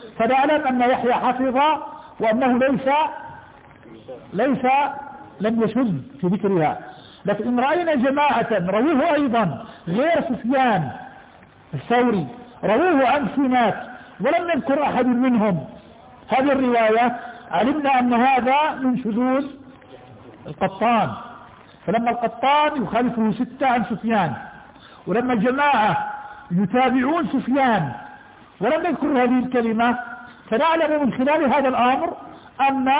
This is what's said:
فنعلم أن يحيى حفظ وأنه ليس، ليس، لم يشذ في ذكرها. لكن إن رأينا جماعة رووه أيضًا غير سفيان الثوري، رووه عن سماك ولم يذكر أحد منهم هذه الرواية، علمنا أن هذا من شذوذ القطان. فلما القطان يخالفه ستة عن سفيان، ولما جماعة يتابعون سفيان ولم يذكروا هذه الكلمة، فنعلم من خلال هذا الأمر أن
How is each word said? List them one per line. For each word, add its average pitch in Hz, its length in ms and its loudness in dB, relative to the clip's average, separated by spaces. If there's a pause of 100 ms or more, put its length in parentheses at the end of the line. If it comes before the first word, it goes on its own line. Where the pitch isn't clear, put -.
(200)
فنعلم 269 480 2
أن 247 220 2
يحيى 247 240 2
حفظ 254 440 0 (640)
وأنه 240 400 2
ليس، 262 300 0 (1400)
ليس، 247 320 0 (760)
لم 226 220 0
يشذ 220 340 0 (240)
في 180 60 0
ذكرها. 180 520 0 (460)
لكن 214 220 -2
إن 247 120 0
رأينا 320 360 0
جماعة 262 560 2
رووه 247 640 2
أيضًا 233 520 0 (220)
غير 277 340 2
سفيان 233 680 0 (840)
الثوري، 214 540 0 (360)
رووه 262 440 2
عن 262 280 0
سماك 247 540 0 (300)
ولم 339 360 0
يذكر 277 280 0
أحد 247 220 0
منهم 240 600 2 (640)
هذه 262 240 2
الرواية، 240 680 2 (320)
علمنا 269 480 2
أن 247 140 2
هذا 262 600 2
من 254 280 -2
شذوذ 254 420 0 (1000)
القطان. 190 640 0 (760)
فلما 233 240 0
القطان 262 720 0
يخالفه 226 480 0
ستة 254 360 -4
عن 240 160 2
سفيان، 208 500 -2 (760)
ولما 247 280 0
جماعة 240 800 0 (380)
يتابعون 254 760 2
سفيان 233 640 0 (680)
ولم 302 260 0
يذكروا 277 380 0
هذه 254 160 2
الكلمة، 240 600 0 (500)
فنعلم 302 560 2
من 208 80 0
خلال 277 400 2
هذا 269 140 2
الأمر 254 460 0 (560)
أن 262 300 0